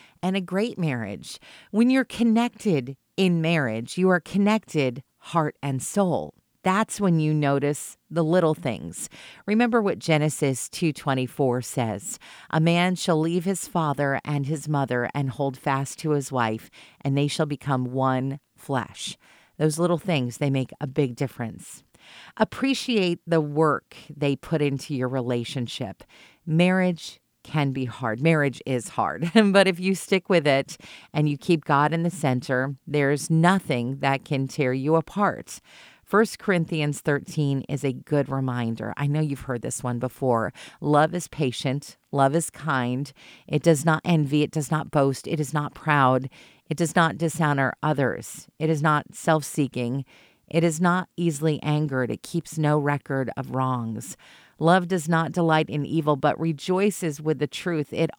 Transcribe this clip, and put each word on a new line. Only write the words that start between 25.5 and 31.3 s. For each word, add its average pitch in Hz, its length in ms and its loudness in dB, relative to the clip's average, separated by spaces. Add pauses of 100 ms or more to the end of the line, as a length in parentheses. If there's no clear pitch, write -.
Marriage 180 720 0 (240)
can 143 280 0
be 131 140 -4
hard. 117 360 -4
Marriage 147 440 2
is 123 240 -2
hard. 107 440 -2
<laughs> 208 180 6
But 190 160 6
if 175 120 0
you 190 140 0
stick - 340 -2
with 165 200 4
it 139 300 0 (360)
and 151 160 2
you 143 80 -2